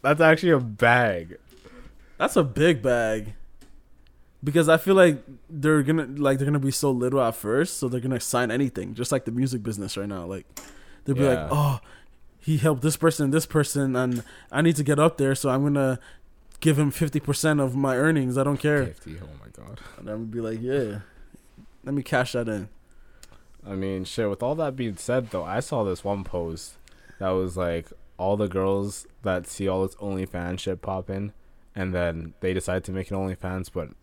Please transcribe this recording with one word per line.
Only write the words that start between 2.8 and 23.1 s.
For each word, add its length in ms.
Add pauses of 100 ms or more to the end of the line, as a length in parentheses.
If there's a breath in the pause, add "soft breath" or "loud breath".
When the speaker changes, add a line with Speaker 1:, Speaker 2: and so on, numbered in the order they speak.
Speaker 2:
bag. 520 (1080)
Because 240
I 80
feel 180
like 280 (260)
they're 340
gonna, 240
like, 320
they're 80
gonna 120
be 140
so 180
little 300
at 160
first, 420
so 100
they're 120
gonna 200
sign 300
anything, 440
just 180
like 120
the 60
music 320
business 340
right 120
now. 180
Like, 180 (600 loud breath)
they'll 120
be 60
Speaker 1:
Yeah. 220
Speaker 2:
like, 80
"Oh, 280 (600 loud breath)
he 180
helped 240
this 140
person, 340
this 160
person, 500
and 260 (280 loud breath)
I 120
need 140
to 80
get 140
up 200
there, 160
so 160
I'm 120
gonna 360 (600 loud breath)
give 180
him 120
fifty 300
percent 400
of 160
my 200
earnings. 400
I 80
don't 140
care." 280
Speaker 1:
Fifty, 360
oh 60 (120)
my 100 (140)
God. 160 (180)
Speaker 2:
And 120
I 40
would 180
be 80
like, 200
"Yeah, 380 (840 soft breath)
let 100
me 80
cash 300
that 160
in." 200 (1000 soft breath)